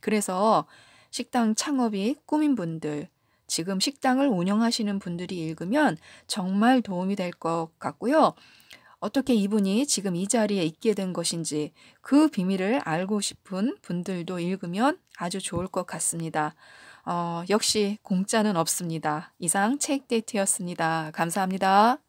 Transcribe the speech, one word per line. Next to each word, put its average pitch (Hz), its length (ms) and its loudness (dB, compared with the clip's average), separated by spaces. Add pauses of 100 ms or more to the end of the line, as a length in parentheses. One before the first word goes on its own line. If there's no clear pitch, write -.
그래서 202 640 2 (440)
식당 233 440 0
창업이 233 640 0 (100)
꿈인 302 280 2
분들, 160 540 -6 (380)
지금 185 340 -4
식당을 269 480 0
운영하시는 208 720 2
분들이 180 400 -6
읽으면 170 600 0 (280)
정말 208 540 2
도움이 190 360 -2
될 180 160 -4
것 165 360 -2 (100)
같고요. 226 560 2 (640)
어떻게 262 360 0
이분이 202 520 2
지금 190 280 -2
이 185 140 -2
자리에 202 360 2
있게 202 300 0
된 190 180 -4
것인지 160 600 -4 (280)
그 302 280 4
비밀을 190 560 0
알고 190 360 -2
싶은 202 600 -4
분들도 180 560 -4
읽으면 190 600 -2 (180)
아주 175 240 -6
좋을 180 260 -4
것 180 200 -4
같습니다. 160 680 -4 (500)
어, 170 460 -4
역시 208 520 2
공짜는 202 540 0
없습니다. 160 840 -2
이상 196 400 0
책데이트였습니다. 175 1300 -2
감사합니다. 190 840 4 (100)